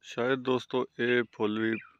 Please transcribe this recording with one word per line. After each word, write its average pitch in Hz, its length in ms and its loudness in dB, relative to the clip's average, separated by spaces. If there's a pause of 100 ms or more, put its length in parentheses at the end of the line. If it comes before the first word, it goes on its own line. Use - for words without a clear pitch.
ਸ਼ਾਇਦ 127 380 -2
ਦੋਸਤੋ 127 440 0 (120)
ਇਹ 123 240 2 (100)
ਫੁੱਲ 107 260 -2
ਵੀ 110 160 0 (260)